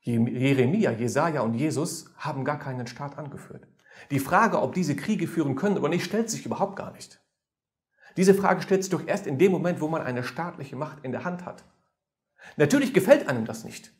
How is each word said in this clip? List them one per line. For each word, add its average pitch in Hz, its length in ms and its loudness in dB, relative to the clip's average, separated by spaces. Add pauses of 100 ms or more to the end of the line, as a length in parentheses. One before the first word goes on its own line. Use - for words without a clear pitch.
Je-, 117 300 0
Jeremia, 131 640 2
Jesaja 127 500 0
und 113 120 -2
Jesus 131 640 -2
haben 131 280 -6
gar 147 140 -2
keinen 127 280 -8
Staat 143 320 -12
angeführt. - 480 -16 (440)
Die 139 100 0
Frage, 175 420 4
ob 131 120 -2
diese 156 220 0
Kriege 180 300 -2
führen 147 280 0
können 190 220 0
oder 139 120 0
nicht, 170 160 0
stellt 226 260 -2
sich - 160 -6
überhaupt 190 300 -2
gar - 160 -10
nicht. - 280 -20 (960)
Diese 190 180 8
Frage 180 280 2
stellt 190 200 2
sich - 80 -6
doch 160 160 -2
erst - 200 -2
in 139 120 -4
dem 185 140 6
Moment, 170 280 0
wo 151 80 -2
man 160 140 -2
eine 123 220 -4
staatliche - 520 -10
Macht 151 280 -10
in 131 80 -6
der 117 120 -6
Hand 175 200 -6
hat. - 200 -14 (920)
Natürlich 214 380 4
gefällt 190 340 6
einem 120 160 0
das - 200 -10
nicht. - 360 -16